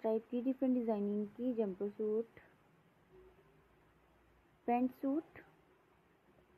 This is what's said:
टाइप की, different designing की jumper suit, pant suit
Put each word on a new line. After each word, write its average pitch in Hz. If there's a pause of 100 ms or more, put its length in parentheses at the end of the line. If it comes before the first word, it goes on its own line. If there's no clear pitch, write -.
टाइप 220
की, 247
different 262
designing 208
की 240
jumper 208
suit, 214 (2250)
pant 247 (100)
suit 285 (1160)